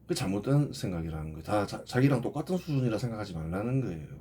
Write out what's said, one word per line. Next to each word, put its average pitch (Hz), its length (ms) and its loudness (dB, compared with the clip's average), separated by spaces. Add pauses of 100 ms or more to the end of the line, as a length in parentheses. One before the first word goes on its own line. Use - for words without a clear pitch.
그게 175 120 -2
잘못된 113 580 2
생각이라는 80 600 -4
거예요. 78 100 -10
다 101 240 2
자-, - 180 -8
자기랑 127 360 4
똑같은 156 380 -2
수준이라 127 400 2
생각하지 107 360 -4
말라는 95 460 0
거예요. 82 260 -4 (140)